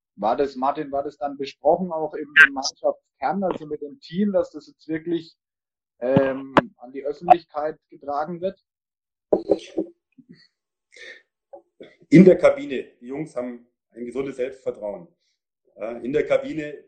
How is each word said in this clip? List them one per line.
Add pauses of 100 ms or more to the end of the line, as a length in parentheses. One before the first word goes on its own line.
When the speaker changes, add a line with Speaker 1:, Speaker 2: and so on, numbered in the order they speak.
(140)
Speaker 1:
war
das,
Martin,
war
das
dann
besprochen
auch
im, (140)
im
Mannschaftskern,
also
mit
dem
Team,
dass
das
jetzt
wirklich, (600)
ähm, (220)
an
die
Öffentlichkeit (120)
getragen
wird? (3500)
Speaker 2:
In
der
Kabine.
Die
Jungs
haben (240)
ein
gesundes
Selbstvertrauen. (680)
Äh,
in
der
Kabine